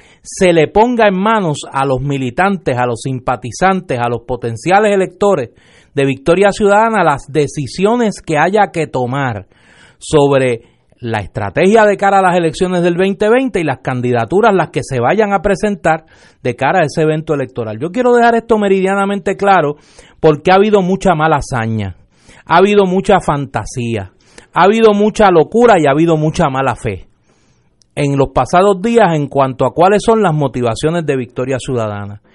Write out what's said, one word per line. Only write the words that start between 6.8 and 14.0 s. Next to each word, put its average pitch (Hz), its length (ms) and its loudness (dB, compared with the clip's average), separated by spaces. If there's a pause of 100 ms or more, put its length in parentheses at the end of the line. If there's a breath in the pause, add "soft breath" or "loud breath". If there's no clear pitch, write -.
las 143 240 -2
decisiones 180 920 -2
que 156 160 -4
haya 190 360 0
que 151 140 -4
tomar 123 600 -6 (500 soft breath)
sobre 139 640 0 (360 soft breath)
la 113 200 -6
estrategia 175 640 0
de 196 120 2
cara 196 220 2
a - 20 2
las 180 160 2
elecciones 180 460 -2
del 175 120 0
veinte 196 340 0
veinte 240 320 0
y - 20 -4
las 139 160 -4
candidaturas, 123 760 0